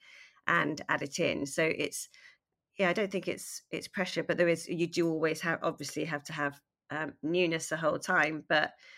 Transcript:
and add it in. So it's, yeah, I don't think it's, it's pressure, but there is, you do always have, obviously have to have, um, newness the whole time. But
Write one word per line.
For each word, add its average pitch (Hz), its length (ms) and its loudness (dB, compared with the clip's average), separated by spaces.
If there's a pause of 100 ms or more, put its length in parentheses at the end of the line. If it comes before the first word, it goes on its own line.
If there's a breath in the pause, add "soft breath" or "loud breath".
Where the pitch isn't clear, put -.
(460 loud breath)
and 160 340 2 (100)
add 151 120 0
it 143 160 -8
in. 151 300 0
So - 160 0
it's, - 440 -2 (720 loud breath)
yeah, 180 140 4
I - 20 4
don't 196 180 0
think 180 160 -2
it's, - 440 -6
it's - 160 -6
pressure, - 340 -4
but - 160 0
there 170 100 6
is, 165 200 2
you 170 180 0
do 170 240 2
always 160 320 0
have, 170 220 0
obviously 151 420 -2
have 147 200 -4
to 160 80 -10
have, 143 280 -4 (300)
um, 147 320 -6
newness 165 460 0
the 160 80 -4
whole 160 200 0
time. 156 500 2
But 156 280 2 (220 loud breath)